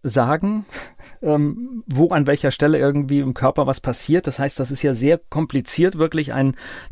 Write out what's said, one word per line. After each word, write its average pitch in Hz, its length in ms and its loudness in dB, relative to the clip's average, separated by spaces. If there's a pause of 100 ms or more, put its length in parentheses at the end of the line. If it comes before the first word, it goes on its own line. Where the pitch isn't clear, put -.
sagen, 160 600 0 (280)
<laughs> - 280 -20
ähm, 220 640 0
wo 156 220 4
an 147 180 2
welcher 143 240 2
Stelle 147 260 2
irgendwie 143 420 0
im 131 140 -2
Körper 139 320 0
was 135 140 0
passiert. 143 480 -2
Das 135 120 -4
heißt, 139 200 -4
das 127 120 -4
ist 139 120 -4
ja 139 100 2
sehr 139 240 4 (120)
kompliziert, 160 680 0
wirklich 156 360 0
einen 135 220 2 (360)